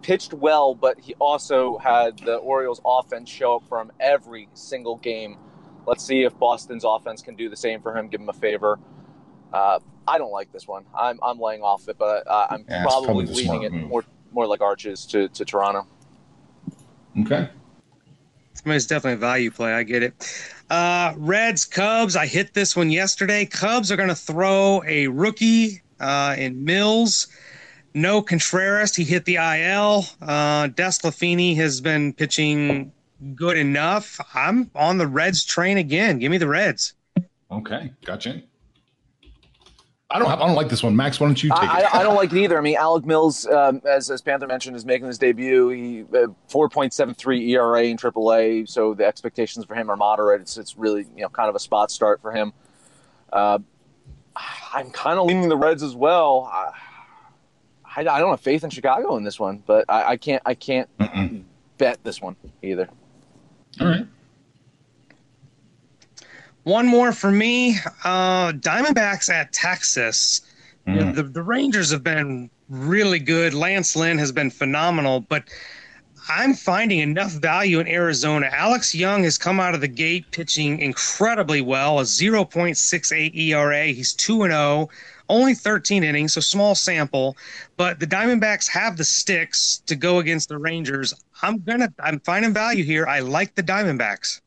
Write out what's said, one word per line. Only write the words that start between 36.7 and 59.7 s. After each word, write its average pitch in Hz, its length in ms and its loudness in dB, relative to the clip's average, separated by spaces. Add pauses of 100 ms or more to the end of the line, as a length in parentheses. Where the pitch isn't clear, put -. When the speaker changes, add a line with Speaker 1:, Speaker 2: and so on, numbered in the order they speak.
Speaker 2:
Okay, 139 400 -8 (120)
gotcha. 117 380 -10 (1700)
I 147 80 -2
don't 233 100 2
have, 139 140 0
I 156 60 4
don't 175 80 4
like 151 140 2
this 120 120 -2
one. 107 140 4
Max, 135 240 2
why 147 80 4
don't 139 160 2
you 151 80 4
take 165 80 4
Speaker 1:
I, 180 220 4
Speaker 2:
it? 196 120 4
Speaker 1:
I, 170 60 6
I 185 40 4
don't 208 120 4
like 196 160 4
it 170 80 2
either. 180 180 4
I 151 40 2
mean, 147 160 0
Alec 160 280 2
Mills, 156 400 2
um, 135 400 4
as, 139 240 2
as 131 140 -6
Panther 139 240 -4
mentioned, 127 280 -6
is 113 100 -12
making 127 200 0
his 123 140 -10
debut. 127 500 2
He, 120 360 -8 (120)
uh, 120 100 4 (200)
four 151 200 2
point 139 260 -2
seven 127 200 -2
three 123 380 -2
E 127 60 4
R 117 200 4
A 117 140 2
in 117 60 -6
triple 113 360 0
A, 113 320 2
so 110 300 0
the 101 100 2
expectations 110 600 -4
for 107 100 -12
him 113 160 -4
are 101 40 -2
moderate. 104 460 2
It's, - 160 -14
it's - 200 -16
really, 107 280 -2 (100)
you 82 60 -12
know, 95 80 -6
kind 110 200 0
of 101 60 -4
a 101 40 -2
spot 107 320 0
start 104 300 0
for 110 100 -10
him. 107 220 -4 (800)
Uh, 104 280 2 (1120)
I'm 131 180 -6
kinda 170 320 -2
leaning 180 260 2
the 156 80 4
Reds 151 260 2
as 139 100 -6
well. 139 560 4
I, 92 220 -6 (1300)
I, - 20 -8
I 151 200 0
don't 175 100 4
have 160 100 0
faith 151 240 0
in 160 60 -8
Chicago 139 480 0
in 104 80 -6
this 104 120 -10
one, 101 280 -4
but 107 240 6